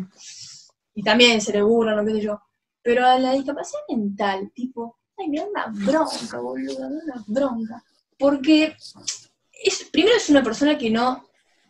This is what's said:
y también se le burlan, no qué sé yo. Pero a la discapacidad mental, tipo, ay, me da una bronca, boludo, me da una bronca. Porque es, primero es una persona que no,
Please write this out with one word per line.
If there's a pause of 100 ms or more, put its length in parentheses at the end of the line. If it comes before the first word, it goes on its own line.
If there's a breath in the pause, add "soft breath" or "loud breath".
(960 loud breath)
y
también
se
le
burlan,
no
qué
sé
yo. (420)
Pero
a
la
discapacidad
mental,
tipo, (200)
ay,
me
da
una (200)
bronca,
boludo,
me
da
una
bronca. (360)
Porque (880)
es,
primero
es
una
persona
que
no, (440)